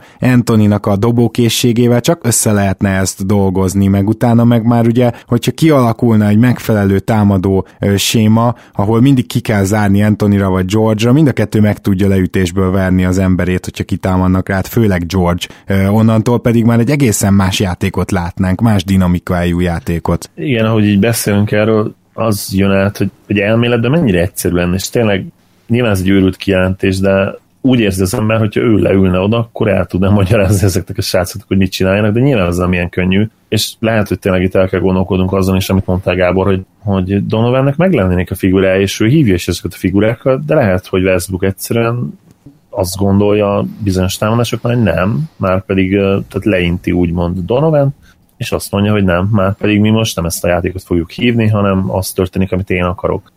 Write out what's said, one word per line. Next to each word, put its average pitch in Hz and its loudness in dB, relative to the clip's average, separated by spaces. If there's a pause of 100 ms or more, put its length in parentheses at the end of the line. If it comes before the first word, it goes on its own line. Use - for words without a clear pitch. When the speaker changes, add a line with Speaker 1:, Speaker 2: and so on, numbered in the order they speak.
(200)
Speaker 1:
Anthonynak 110 2
a 104 0
dobókészségével 120 2
csak - -2
össze 117 0
lehetne 101 0
ezt 95 -2
dolgozni, 98 0
meg 98 2
utána 117 2
meg 117 2
már 117 2
ugye, 120 2 (160)
hogyha 120 -2
kialakulna 120 2
egy 104 2
megfelelő 107 2
támadó, 98 0 (140)
ö, 101 0
séma, 113 2 (180)
ahol 110 0
mindig 131 2
ki - -4
kell 104 0
zárni 101 0
Anthonyra 101 2
vagy 92 0
George-ra, 110 0
mind 151 4
a 120 2
kettő 110 -2
meg 104 0
tudja 101 0
leütésből 95 0
verni 92 0
az 92 0
emberét, 92 0
hogyha - -8
kitámadnak 92 0
rá, 95 0
főleg 95 0
George. 87 -2 (220)
Ö, 98 0
onnantól 110 2
pedig 117 2
már 117 2
egy 117 0
egészen 117 0
más 98 2
játékot 92 -4
látnánk, 92 -2
más 110 2
dinamikájú 87 0
játékot. 85 -4
Speaker 2:
Igen, 127 -2
ahogy 110 2
így 104 2
beszélünk 104 0
erről, 107 0 (180)
az 107 -4
jön 98 2
át, 98 0
hogy, 101 -4 (160)
hogy 101 -2
elméletben 117 0
mennyire 123 2
egyszerű 87 -4
lenne, 87 0
és 95 -6
tényleg 107 0 (420)
nyilván 117 0
ez 95 0
egy 92 -2
őrült 95 2
kijelentés, 95 -2
de 98 0 (260)
úgy 127 2
érzi 98 0
az 92 -2
ember, 110 -2
hogyha 107 -2
ő 113 2
leülne 95 2
oda, 104 0
akkor 113 -4
el 95 0
tudná 92 -2
magyarázni 101 2
ezeknek 95 -4
a 107 -4
srácoknak, - -4
hogy 98 0
mit 95 2
csináljanak, 101 0
de 117 0
nyilván 123 2
ez 87 -2
nem 90 0
ilyen 87 -2
könnyű, 92 0 (220)
és - -4
lehet, 110 0
hogy - -4
tényleg 92 0
itt 92 0
el 95 2
kell 92 -2
gondolkodnunk 92 0
azon 95 0
is, 95 -2
amit 95 0
mondtál, 92 -2
Gábor, 90 0
hogy, 95 0 (180)
hogy 98 -2
Donovannek 123 0
meg 185 2
lennének 90 0
a - -4
figurája, 95 2
és 98 -2
ő 107 2
hívja 131 4
is 87 -2
ezeket 85 -6
a - -20
figurákat, 117 0
de 151 -2
lehet, 98 0
hogy 92 -2
Westbrook 92 -2
egyszerűen 117 -4 (500)
azt 92 -4
gondolja 101 0 (180)
bizonyos 92 -2
támadásoknál, 117 -2
hogy 123 0
nem, 117 -2
már 95 -2
pedig, 95 0
ö, 98 2 (100)
tehát 98 -8
leinti 92 0
úgymond 87 -2
Donovan, 139 0 (420)
és - -10
azt - -6
mondja, 101 0
hogy 107 0
nem, 90 0
már 98 0
pedig 104 0
mi 107 2
most 110 0
nem 87 -4
ezt - -6
a 95 -2
játékot 87 -2
fogjuk 85 -2
hívni, 117 0
hanem 101 0
az 92 -4
történik, 95 -2
amit 92 -4
én 90 -2
akarok. 87 -4